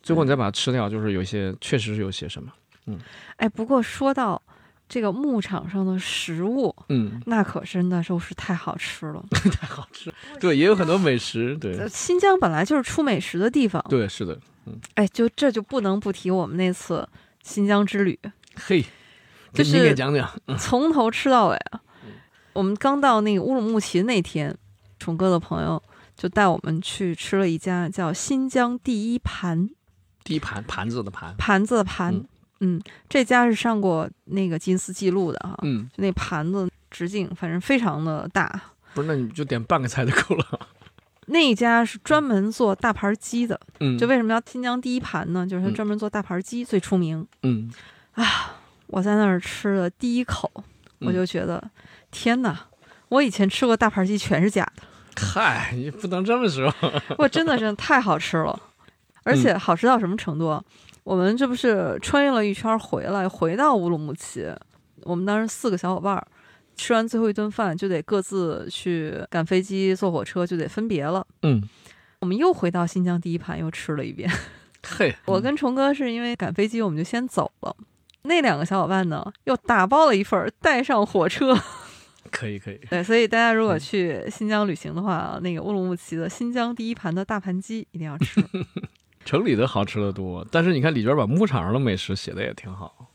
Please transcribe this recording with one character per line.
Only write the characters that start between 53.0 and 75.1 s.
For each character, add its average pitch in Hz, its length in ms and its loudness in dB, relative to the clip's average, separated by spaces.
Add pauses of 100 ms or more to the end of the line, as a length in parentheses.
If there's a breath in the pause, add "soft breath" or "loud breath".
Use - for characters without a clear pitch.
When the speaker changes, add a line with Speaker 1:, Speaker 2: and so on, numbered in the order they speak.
Speaker 2:
我 262 120 4
以 262 80 4
前 196 180 2
吃 247 200 2
过 226 100 4
大 226 100 4
盘 202 160 2
鸡 202 140 0
全 165 240 2
是 196 80 4
假 202 160 0 (100)
的。 - 60 -20 (340 loud breath)
Speaker 1:
嗨， 107 640 0
你 139 140 -6
不 196 160 -10
能 185 180 0
这 233 100 2
么 247 140 2
说。 135 240 2 (200)
Speaker 2:
<laughs> - 260 -4
我 294 80 6
真 330 180 2
的， 302 100 2
真 220 120 0
的 208 80 -2
太 262 260 4
好 185 160 2
吃 175 200 -2
了。 156 220 -2 (640 soft breath)
而 240 140 4
且 165 200 6
好 180 200 2
吃 196 100 0
到 247 140 6
什 185 100 0
么 202 80 -2
程 156 220 -4
度 160 100 0
啊？ 151 160 -2
Speaker 1:
嗯。 - 80 -20 (340 soft breath)
Speaker 2:
我 185 80 0
们 190 220 4
这 269 100 2
不 247 80 -2
是 190 460 0
穿 285 200 2
越 285 80 4
了 226 160 2
一 202 80 0
圈 220 160 -4
儿 220 80 2
回 - 280 -4
来， 190 240 0
回 165 260 -2
到 277 180 4
乌 180 140 2
鲁 170 100 0
木 151 160 -6
齐， - 320 -10 (580)
我 175 120 -4
们 180 100 -2
当 208 160 0
时 226 60 -2
四 233 240 -2
个 180 60 0
小 180 180 -2
伙 175 60 -6
伴 196 120 0
儿， - 140 -6 (480 soft breath)
吃 - 180 -2
完 226 140 2
最 226 100 -2
后 226 120 2
一 208 40 -2
顿 214 160 -2
饭 202 280 -2
就 196 100 -2
得 170 140 0
各 196 200 0
自 180 480 -4
去 165 480 -4 (120)
赶 165 160 0
飞 185 160 2
机、 190 340 0
坐 185 160 0
火 151 100 0
车， 175 240 -4
就 175 120 -4
得 156 100 -2
分 214 180 -6
别 175 200 -2
了。 185 200 -2 (180)
Speaker 1:
嗯。 127 200 4 (560 soft breath)
Speaker 2:
我 - 60 -4
们 180 100 0
又 339 180 4
回 - 160 0
到 175 160 0
新 180 200 -2
疆 175 160 0
第 170 100 -6
一 170 60 -2
盘， 165 200 -8
又 160 140 -4
吃 - 240 -6
了 139 80 -6
一 - 80 -8
遍。 - 180 -6 (560 loud breath)
Speaker 1:
嘿。 151 340 0